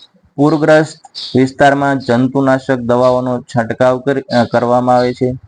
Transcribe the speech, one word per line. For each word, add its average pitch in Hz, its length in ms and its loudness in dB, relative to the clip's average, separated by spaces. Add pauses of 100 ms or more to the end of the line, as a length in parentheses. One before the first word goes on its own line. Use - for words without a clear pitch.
(360)
પૂરગ્રસ્ત 156 600 2 (400)
વિસ્તારમાં 139 600 2
જંતુનાશક 131 800 0
દવાઓનો 123 640 0
છંટકાવ 127 580 -2
કરી, 135 220 -2
અ, 120 220 0
કરવામાં 123 520 0
આવે 123 180 0
છે. 127 200 -4 (140)